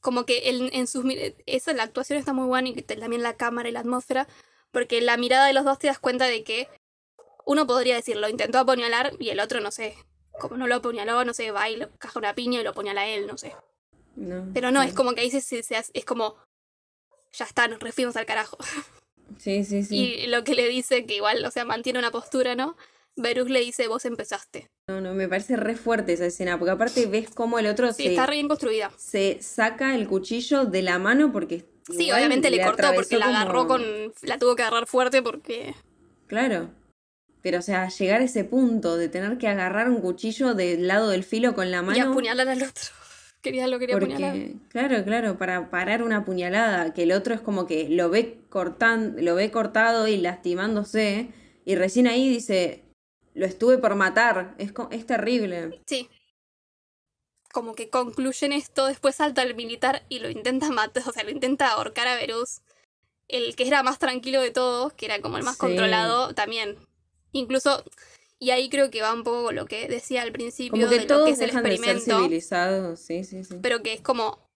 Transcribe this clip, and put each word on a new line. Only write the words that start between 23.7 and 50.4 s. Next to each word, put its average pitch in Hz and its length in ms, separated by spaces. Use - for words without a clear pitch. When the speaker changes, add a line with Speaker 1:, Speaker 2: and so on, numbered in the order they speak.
Speaker 1:
"Vos 226 160
empezaste". - 680
Speaker 2:
No, 190 100
no, 185 140
me 190 160
parece 202 260
re 226 220
fuerte 226 360
esa 170 120
escena, 175 340
porque 175 120
aparte 233 340
ves 214 240
cómo 233 300
el 214 80
otro 226 260
Speaker 1:
Sí, - 100
Speaker 2:
se, 185 60
Speaker 1:
está 180 160
re 285 100
bien 285 140
construida. 220 480
Speaker 2:
se - 440
saca 254 540
el 208 140
cuchillo 240 560
de 185 160
la 180 180
mano 254 320
porque 175 340
Speaker 1:
Sí, 175 200
Speaker 2:
igual - 120
Speaker 1:
obviamente 277 320
le 359 60
Speaker 2:
le - 60
Speaker 1:
cortó - 300
porque - 220
Speaker 2:
atravesó 220 40
Speaker 1:
la 208 60
agarró 185 180
Speaker 2:
como 254 100
Speaker 1:
con... 220 440
La 262 140
tuvo 247 200
que 240 60
agarrar 233 220
fuerte 254 360
porque 233 540
Speaker 2:
Claro. 208 440
Pero, 175 180
o - 20
sea, 185 260
llegar 196 340
a 262 40
ese 233 180
punto 226 540
de 170 100
tener 196 300
que 240 100
agarrar 202 420
un 233 120
cuchillo 220 540
del 180 340
lado 214 200
del 190 140
filo 240 320
con 185 160
la 180 80
Speaker 1:
Y 175 40
Speaker 2:
mano 247 280
Speaker 1:
apuñalar 254 380
al 254 140
otro. - 200
<laughs> - 300
Quería, 254 260
lo 254 120
quería 247 180
Speaker 2:
porque, 190 160
Speaker 1:
apuñalar. 185 240
Speaker 2:
claro, 240 340
claro, 214 360
para 180 320
parar 196 320
una 214 220
puñalada, 185 680
que 175 100
el 170 80
otro 202 220
es 220 80
como 190 240
que 156 240
lo 170 220
ve 226 260
cortan-, 220 680
lo 170 140
ve 202 160
cortado 226 580
y 208 100
lastimándose, 208 1120